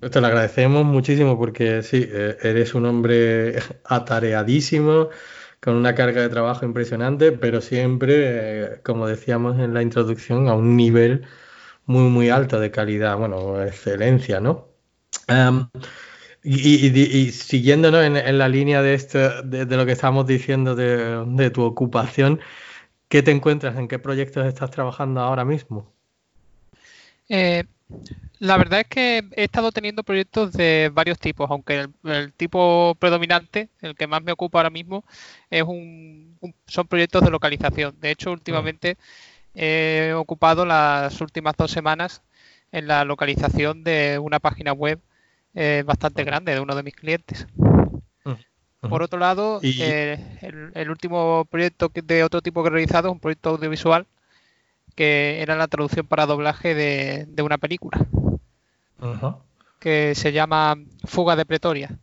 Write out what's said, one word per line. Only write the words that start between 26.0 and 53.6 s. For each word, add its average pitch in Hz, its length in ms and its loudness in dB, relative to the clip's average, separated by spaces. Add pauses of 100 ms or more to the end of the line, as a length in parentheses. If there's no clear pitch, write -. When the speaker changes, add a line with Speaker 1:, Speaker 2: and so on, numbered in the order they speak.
Speaker 2:
Eh, 180 340 0 (760)
la 190 180 2
verdad 180 240 4
es 226 60 -4
que 240 360 0 (120)
he 214 80 0
estado 226 280 -2
teniendo 208 320 -6
proyectos 190 500 -2
de 160 400 2
varios 165 260 0
tipos, 147 320 -4
aunque 143 300 -4
el, 139 120 -10 (100)
el 143 300 -6
tipo 175 680 2
predominante, 175 680 0 (120)
el 156 140 -14
que 156 120 -6
más 156 160 -4
me 170 80 -6
ocupa 170 280 -2
ahora 165 100 2
mismo, 170 340 -14 (460)
es 165 140 0
un, 165 760 -12
un, 175 140 -16 (120)
son 175 200 -6
proyectos 175 360 2
de 175 80 0
localización. 147 680 -4
De 151 120 -4
hecho, - 180 -8
Speaker 1:
Ah. 175 40 -4
Speaker 2:
últimamente 160 640 -6 (560)
he 160 600 -2
ocupado 160 500 2
las 147 560 2
últimas 156 360 -6
dos 156 140 -2
semanas 160 500 -4 (500)
en 156 160 -8
la 147 160 2
localización 147 800 -2
de 147 360 -2
una 151 200 -4
página 147 340 -4
web, 151 260 -4 (560)
eh, 147 300 -2
bastante 147 360 -2
Speaker 1:
Ujú. 143 60 -4
Speaker 2:
grande 151 260 -4
de 135 80 -2
uno 139 140 -6
de 143 80 -6
mis 143 120 -14
clientes. - 520 -8 (800)
Speaker 1:
Ujú. 131 120 -8 (440)
Speaker 2:
Por 156 220 -4
otro 175 160 -8
lado, 196 420 -2
Speaker 1:
Y 131 220 -2
Speaker 2:
eh, 151 580 -6
el, 156 340 -18
el 156 140 -8
último 165 560 -2
proyecto 170 440 -4
que, 170 120 -12
de 165 220 2
otro 170 180 -2
tipo 170 220 -6
que 165 60 2
he - 20 -4
realizado 165 380 0
es 185 40 -6
un 170 60 -12
proyecto 160 300 -6
audiovisual 160 580 0 (880)